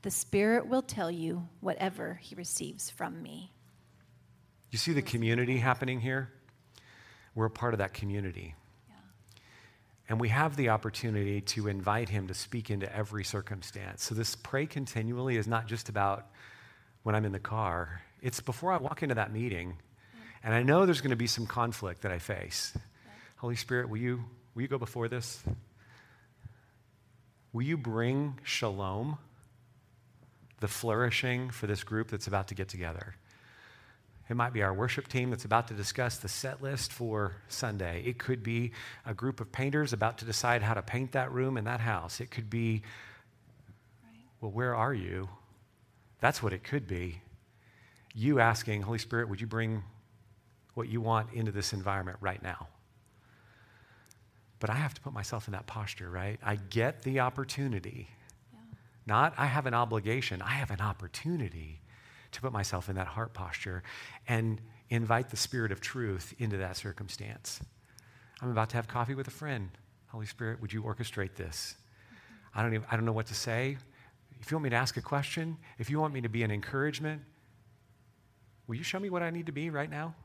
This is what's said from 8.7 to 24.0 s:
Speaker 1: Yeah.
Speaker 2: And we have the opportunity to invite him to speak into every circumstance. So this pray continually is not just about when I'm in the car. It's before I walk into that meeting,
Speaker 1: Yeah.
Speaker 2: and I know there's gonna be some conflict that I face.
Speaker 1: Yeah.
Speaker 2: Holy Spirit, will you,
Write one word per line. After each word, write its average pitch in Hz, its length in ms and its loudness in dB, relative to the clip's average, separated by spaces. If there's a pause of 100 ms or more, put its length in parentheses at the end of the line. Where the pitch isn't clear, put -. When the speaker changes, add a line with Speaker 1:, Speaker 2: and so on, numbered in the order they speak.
Speaker 1:
Yeah. - 60 -20 (1120)
Speaker 2:
And 113 100 0
we 117 120 2
have 143 260 4
the 127 140 4
opportunity 104 720 2
to 104 260 0
invite 104 400 2
him 98 200 0
to 95 40 -6
speak - 380 -6
into 98 200 0
every 104 320 -4
circumstance. 98 800 -6
So - 120 -4
this 110 200 0
pray - 300 -2
continually 123 720 0
is 107 100 2
not 113 200 2
just 113 240 -4
about 98 400 2 (720)
when 107 120 4
I'm 107 120 4
in 98 60 0
the 98 60 -2
car. 87 640 0 (220)
It's 127 180 -2
before 160 320 0
I 175 60 4
walk 147 240 -2
into 135 120 2
that 107 160 2
meeting, 92 460 -2 (380)
Speaker 1:
Yeah. - 60 -20 (220)
Speaker 2:
and 110 120 2
I 120 80 6
know 160 240 10
there's 151 160 4
gonna 131 140 4
be 117 100 2
some 113 200 2
conflict 107 540 0
that 98 120 0
I 87 60 0
face. 92 560 -4
Speaker 1:
Yeah. - 380 -10 (240)
Speaker 2:
Holy 120 200 -2
Spirit, 123 340 0
will 110 80 -2
you, 123 260 0 (300)